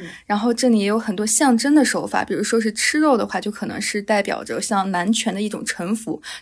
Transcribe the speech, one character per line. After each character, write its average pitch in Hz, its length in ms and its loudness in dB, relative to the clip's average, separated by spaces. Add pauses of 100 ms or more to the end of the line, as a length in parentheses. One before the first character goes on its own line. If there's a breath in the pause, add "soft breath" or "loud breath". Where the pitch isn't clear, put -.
(260 loud breath)
然 208 120 0
后 233 160 0
这 247 140 2
里 226 120 4
也 196 60 0
有 208 140 2
很 220 160 -4
多 208 100 -2
象 254 320 4
征 277 160 2
的 294 120 8
手 160 200 -2
法， - 200 -2
比 - 80 -4
如 180 100 0
说 226 160 2
是 220 140 0
吃 - 260 0
肉 302 160 6
的 202 100 0
话， 190 140 -4
就 208 100 -4
可 208 160 -8
能 - 140 -6
是 208 220 -4
代 202 200 2
表 - 220 -4
着 - 160 -6
像 196 320 0
男 180 220 0
权 214 200 0
的 196 80 -4
一 214 60 -2
种 214 160 -6
臣 185 320 -4
服， - 260 -6 (200 loud breath)